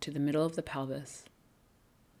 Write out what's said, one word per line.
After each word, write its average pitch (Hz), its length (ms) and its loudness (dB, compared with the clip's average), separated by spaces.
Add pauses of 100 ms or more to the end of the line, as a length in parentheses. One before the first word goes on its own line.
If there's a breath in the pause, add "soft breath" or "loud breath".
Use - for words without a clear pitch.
to 151 100 -6
the 151 80 -2
middle 147 260 4
of 165 100 0
the 165 60 0
pelvis. 135 640 -4 (960)